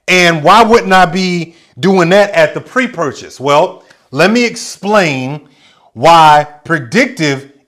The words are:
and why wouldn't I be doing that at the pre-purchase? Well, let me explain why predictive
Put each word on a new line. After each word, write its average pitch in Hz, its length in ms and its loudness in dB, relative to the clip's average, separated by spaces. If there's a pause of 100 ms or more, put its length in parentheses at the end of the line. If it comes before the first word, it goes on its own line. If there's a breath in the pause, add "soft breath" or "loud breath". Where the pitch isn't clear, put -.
and 175 340 0
why 202 220 4
wouldn't 214 280 2
I 185 140 4
be 175 480 -6 (240 soft breath)
doing 180 300 0
that 202 240 2
at 160 200 0
the 151 80 -10
pre-purchase? 160 760 -8
Well, 147 460 -2 (260 soft breath)
let 165 220 0
me 240 120 0
explain 156 1040 -4 (440 soft breath)
why 151 600 4 (120)
predictive 151 880 -4 (160)